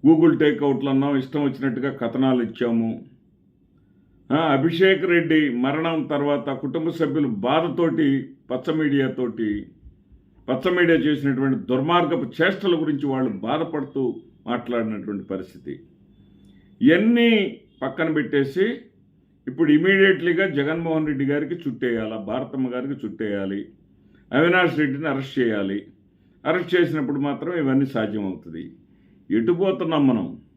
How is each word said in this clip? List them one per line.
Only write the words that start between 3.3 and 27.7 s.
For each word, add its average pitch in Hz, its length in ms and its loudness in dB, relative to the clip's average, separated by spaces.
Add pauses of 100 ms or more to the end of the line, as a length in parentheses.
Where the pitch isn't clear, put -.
ఆ, - 20 4 (180)
అభిషేక్ 170 560 2
రెడ్డి 160 280 4 (240)
మరణం 160 340 -2 (140)
తర్వాత 143 360 -2 (160)
కుటుంబ 160 260 -4 (100)
సభ్యులు 147 280 0 (200)
బాధతోటి 160 600 2 (420)
పచ్చ 131 300 -4
మీడియాతోటి, 127 680 0 (1000)
పచ్చ 131 160 -2 (120)
మీడియా 170 220 2 (100)
చేసినటువంటి 135 500 0 (120)
దుర్మార్గపు 151 560 0 (120)
చేష్టల 190 440 0
గురించి 147 300 -2
వాళ్ళు 131 200 -2 (160)
బాధపడుతూ 147 540 -4 (480)
మాట్లాడినటువంటి 110 840 -4
పరిస్థితి. 90 420 -10 (1040)
ఇవన్నీ 220 500 4 (520)
పక్కన 135 340 -4
పెట్టేసి 147 500 0 (840)
ఇప్పుడు 147 260 2
ఇమీడియట్లీగా 185 680 4 (140)
జగన్మోహన్ 160 520 -2
రెడ్డి 139 200 -2
గారికి 143 320 -2
చుట్టేయాలా, 113 540 -4 (140)
భారతమ్మ 127 440 -4
గారికి 135 220 -6 (100)
చుట్టేయాలి, 101 540 -4 (680)
అవినాష్ 165 500 2
రెడ్డిని 143 320 -2
అరెస్ట్ 135 280 -6
చేయాలి. 104 380 0 (680)
అరెస్ట్ 170 300 -2
చేసినప్పుడు 147 440 0 (100)
మాత్రం 147 240 -6 (100)
ఇవన్నీ 135 240 2 (100)